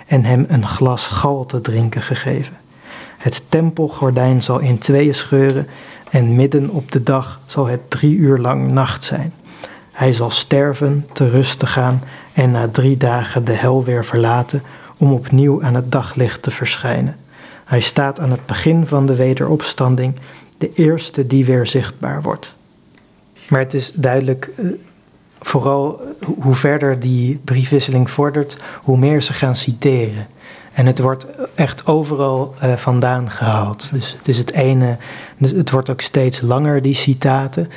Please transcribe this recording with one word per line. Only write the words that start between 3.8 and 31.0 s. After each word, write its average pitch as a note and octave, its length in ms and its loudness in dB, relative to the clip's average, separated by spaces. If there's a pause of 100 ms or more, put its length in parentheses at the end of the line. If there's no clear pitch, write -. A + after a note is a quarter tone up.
zal C3 160 0
in B2+ 180 2
tweeën C#3 380 2
scheuren C#3 520 2 (420)
en A#2+ 260 4
midden C#3 340 2
op E3+ 220 -6
de B2+ 120 0
dag C3+ 420 -2
zal C#3 200 -2
het B2 240 -4
drie D3+ 260 2
uur C#3 220 4
lang C3 340 0
nacht C3 320 0
zijn. D3+ 300 -6 (580)
Hij C3 220 0
zal A#2 160 -2
sterven, C#3+ 840 0
te C3 160 2
rust C3 300 2
te B2+ 80 0
gaan B2+ 360 0 (300)
en B2+ 180 4
na A#2 160 0
drie C3 300 2
dagen B2 480 0
de A#2 80 0
hel B2+ 300 2
weer A#2+ 220 -2
verlaten A#2+ 580 0 (340)
om C#3+ 140 4
opnieuw C3+ 520 2
aan B2 100 0
het B2+ 180 -2
daglicht B2+ 500 -2
te - 100 -4
verschijnen. A#2+ 640 -4 (500)
Hij B2 160 2
staat C#3 380 -2
aan C3+ 120 0
het B2 140 -2
begin D#3+ 400 0
van C#3 200 0
de C3+ 100 2
wederopstanding, C3 1000 0 (420)
de D#3 160 -6
eerste D#3 540 0
die C3+ 180 2
weer B2+ 220 2
zichtbaar C3 540 -4
wordt." - 340 -8 (920)
Maar C3+ 120 2
het C3 140 -4
is C3+ 200 -6
duidelijk, C3 640 0
eh, G#3+ 80 -4 (760)
vooral C#3 600 -2 (200)
ho-, - 200 -4
hoe C3 140 4
verder C#3 440 0
die B2+ 440 0
briefwisseling B2+ 640 2
vordert, C#3+ 480 -2 (260)
hoe C3 140 2
meer C#3+ 240 4
ze C3 120 -4
gaan B2+ 220 0
citeren. A#2 720 -2 (460)
En B2+ 120 2
het B2+ 140 4
wordt C3 260 -2 (300)